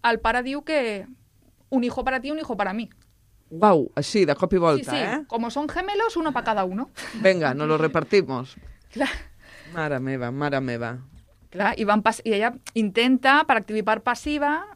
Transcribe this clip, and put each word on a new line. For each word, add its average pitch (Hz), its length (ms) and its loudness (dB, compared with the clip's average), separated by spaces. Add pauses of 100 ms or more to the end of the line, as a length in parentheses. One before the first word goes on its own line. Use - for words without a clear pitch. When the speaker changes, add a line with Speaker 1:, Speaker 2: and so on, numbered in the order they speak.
Speaker 1:
el 233 160 2
pare 233 240 0
diu 277 200 -6
que 233 440 -2 (640)
un 254 140 0
hijo 247 200 -4
para 262 160 -2
ti, 262 120 -8
un 311 80 -6
hijo 277 160 -8
para 190 180 -4
mí. 220 160 -8 (600)
Speaker 2:
Uau, 165 440 4
així, 185 300 2
de 190 100 2
cop - 180 0
i 190 40 2
volta, 147 340 2
Speaker 1:
Sí, 147 60 -2
sí. 139 60 0
Speaker 2:
eh? 247 240 -4
Speaker 1:
Como 233 220 -4
son 285 180 -6
gemelos, 403 480 -4
uno 320 160 -2
pa 247 120 -4
cada 214 220 0
uno. 190 260 -6 (300)
Speaker 2:
Venga, 170 340 4
nos 151 120 -2
lo 156 120 4
repartimos. 156 760 0 (360)
Speaker 1:
Clar. 262 180 -2 (640)
Speaker 2:
Mare 151 260 -4
meva, 131 320 -4
mare 139 300 -2
meva. 120 380 -6 (500)
Speaker 1:
Clar, 202 300 0
i 226 40 0
van 208 200 4
pas-, 226 200 2
i 226 100 0
ella 220 200 2 (220)
intenta, 247 720 4
per 247 100 4
activa 214 220 -2
i 208 40 -2
per 214 200 0
passiva, 294 720 -2